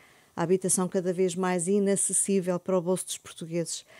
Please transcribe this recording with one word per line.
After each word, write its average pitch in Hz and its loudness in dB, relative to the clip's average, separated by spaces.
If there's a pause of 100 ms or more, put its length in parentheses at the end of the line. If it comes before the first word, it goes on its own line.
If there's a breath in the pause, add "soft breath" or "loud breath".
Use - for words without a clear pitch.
(340 soft breath)
a - -2
habitação 185 2
cada 185 -2
vez 180 0
mais 180 0
inacessível 196 2
para 185 0
o - 2
bolso 175 0
dos - -10
portugueses. - -8 (160 loud breath)